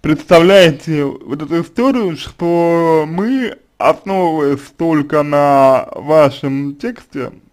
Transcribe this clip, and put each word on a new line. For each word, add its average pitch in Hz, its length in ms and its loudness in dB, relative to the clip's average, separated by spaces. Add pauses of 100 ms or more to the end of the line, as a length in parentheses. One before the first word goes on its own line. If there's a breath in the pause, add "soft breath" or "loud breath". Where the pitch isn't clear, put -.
представляете 165 1040 2
вот 139 340 -10
эту 165 220 -4
историю, 226 560 -2
что 170 880 0
мы, 220 480 -4 (220)
основываясь 160 840 0 (160)
только 151 460 0
на 139 720 2
вашем 143 840 0
тексте 147 560 -12 (200)